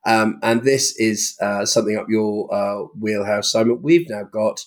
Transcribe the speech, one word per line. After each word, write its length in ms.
um, 340
and 220
this 340
is, 440
uh, 240
something 320
up 120
your, 440
uh, 320
wheelhouse, 540
Simon, 300
we've 280
now 140
got 440